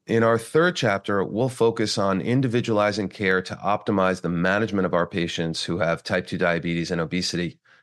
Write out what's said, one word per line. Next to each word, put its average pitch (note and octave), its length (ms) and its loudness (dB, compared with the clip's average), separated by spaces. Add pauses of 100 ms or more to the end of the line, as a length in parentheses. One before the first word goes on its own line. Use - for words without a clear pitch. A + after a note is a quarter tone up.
in A2+ 160 2
our A2+ 140 4
third E3+ 400 0
chapter, G2+ 480 0
we'll A#2+ 240 -2
focus A2+ 480 0
on G2 240 2
individualizing A2 880 0
care F#2 320 0
to - 140 -8
optimize F#2+ 640 0
the E2+ 80 -4
management F#2+ 560 0
of E2 80 -2
our F2 140 4
patients E2+ 580 -4
who E2+ 140 -2
have E2 220 0
type F#2 260 -2
two F#2 100 -6
diabetes E2+ 540 0
and E2+ 100 -2
obesity. E2+ 580 -4 (240)